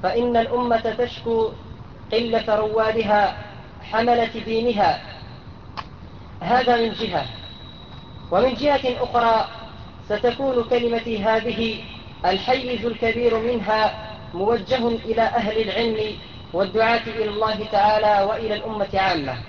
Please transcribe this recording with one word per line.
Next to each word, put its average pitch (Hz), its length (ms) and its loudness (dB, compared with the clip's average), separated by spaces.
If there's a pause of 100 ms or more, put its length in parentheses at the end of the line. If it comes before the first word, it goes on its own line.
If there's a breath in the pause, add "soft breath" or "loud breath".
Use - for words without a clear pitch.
فإن 233 340 2
الأمة 233 600 0
تشكو 226 540 -2 (600)
قلة 226 420 0
روادها 214 800 2 (440)
حملة 226 640 2
دينها. 220 560 2 (1400)
هذا 240 360 4
من 226 160 2
جهة، 175 320 -2 (1040)
ومن 240 220 4
جهة 262 500 2
أخرى 226 440 4 (640)
ستكون 240 540 2
كلمتي 233 600 0
هذه 220 600 0 (420)
الحيز 240 600 0
الكبير 226 540 2
منها 220 720 0 (240)
موجه 226 540 2
إلى 226 340 0
أهل 220 400 2
العلم 214 560 0 (360)
والدعاة 214 540 2
إلى 214 220 -2
الله 214 420 -2
تعالى 208 580 6
وإلى 220 260 -2
الأمة 208 380 -4
عامة. 170 440 0 (120)